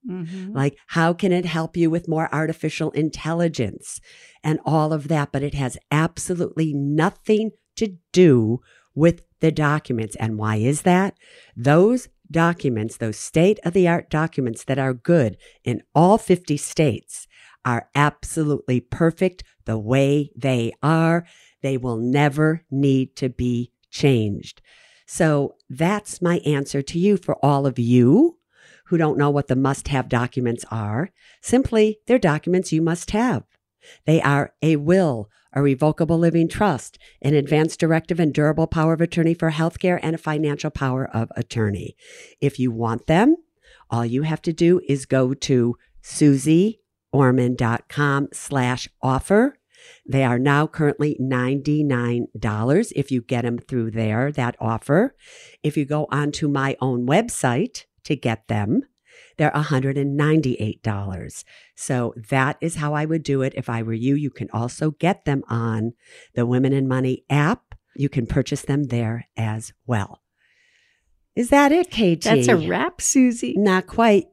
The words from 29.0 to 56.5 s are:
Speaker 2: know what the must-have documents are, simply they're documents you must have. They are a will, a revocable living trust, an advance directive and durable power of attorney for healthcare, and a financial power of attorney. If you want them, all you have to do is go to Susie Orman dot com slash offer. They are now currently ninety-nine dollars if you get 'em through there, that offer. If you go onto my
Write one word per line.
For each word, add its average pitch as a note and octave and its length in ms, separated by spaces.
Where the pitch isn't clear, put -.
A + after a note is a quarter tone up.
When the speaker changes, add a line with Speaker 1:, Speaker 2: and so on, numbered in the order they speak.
Speaker 2:
know D3 120
what C#3+ 180
the B2+ 80
must-have C3+ 520
documents A#2+ 640
are, A2 400
simply A3 640
they're B3 140
documents F3 520
you D#3 80
must E3 300
have. G#3+ 320
They D#3 180
are C#3+ 400
a D#3 140
will, D3 520
a C#3 80
revocable D3+ 580
living E3 300
trust, - 500
an C#3+ 140
advance D3+ 420
directive E3 440
and D#3 120
durable D3+ 360
power D#3+ 240
of D#3+ 80
attorney E3+ 340
for E3 160
healthcare, E3+ 540
and D#3+ 100
a D#3+ 40
financial D3+ 520
power C3 340
of - 320
attorney. A2 600
If C#3 200
you B2+ 100
want A2+ 380
them, A#3 280
all A#2 160
you B2 160
have D#3 200
to F3 100
do E3+ 340
is C#3 180
go C3 300
to A#2+ 420
Susie D#3 800
Orman B2+ 420
dot A#2 340
com C#3+ 440
slash B2+ 560
offer. G3 560
They C3+ 180
are B2 160
now C#3+ 280
currently D3 520
ninety-nine C3 1080
dollars A#2 560
if - 160
you B2+ 120
get A#2+ 220
'em A#2+ 140
through A#2 340
there, A2 400
that A#2+ 280
offer. C#3+ 560
If D3+ 160
you C#3+ 80
go D3+ 240
onto D3 360
my C#3 340